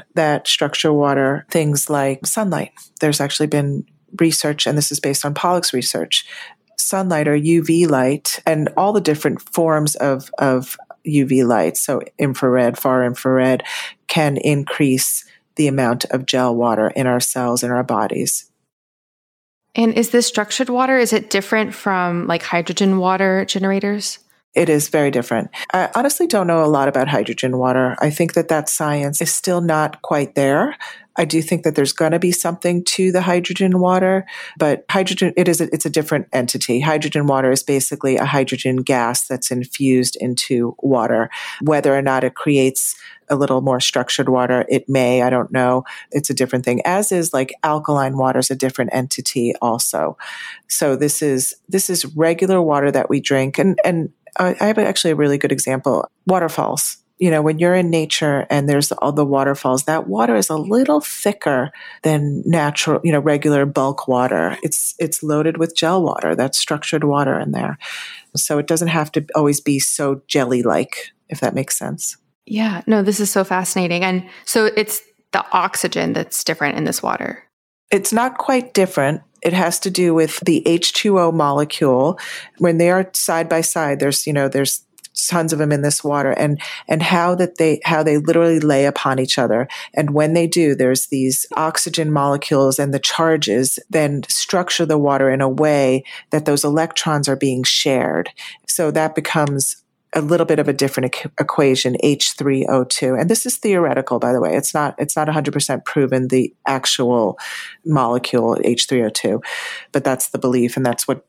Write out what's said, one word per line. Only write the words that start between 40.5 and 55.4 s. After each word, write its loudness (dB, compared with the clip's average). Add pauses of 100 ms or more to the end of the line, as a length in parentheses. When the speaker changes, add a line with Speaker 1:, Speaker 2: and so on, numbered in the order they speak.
Speaker 1:
water. 2 (320)
Whether 2
or 0
not 0
it -2
creates 0 (360)
a 2
little 0
more 0
structured -2
water, 2
it 0
may, 4
I 2
don't 0
know. 2 (260)
It's -2
a -2
different -2
thing, 0
as 0
is, -2
like, -2 (100)
alkaline 0
water 2
is -2
a -2
different -2
entity -2
also. -2 (500)
So 0
this 0
is, -2 (120)
this -2
is -2
regular 2
water 2
that 0
we 0
drink. 0
And, 4
and 0 (260)
I, 0
I 2
have 2
actually 0
a 2
really 2
good 0